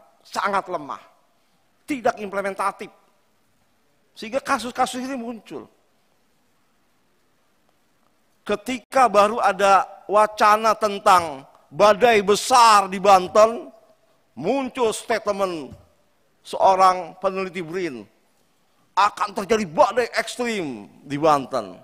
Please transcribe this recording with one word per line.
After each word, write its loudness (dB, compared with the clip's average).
sangat -6
lemah, -10
tidak -4
implementatif. -8
Sehingga -10
kasus-kasus -4
ini -10
muncul. -14
Ketika -2
baru 2
ada 2
wacana 2
tentang 0
badai 4
besar 4
di -6
Banten, 4
muncul -4
statement -6
seorang 2
peneliti -6
brin, -10
"Akan -2
terjadi -4
badai 0
ekstrim -8
di -8
Banten." -2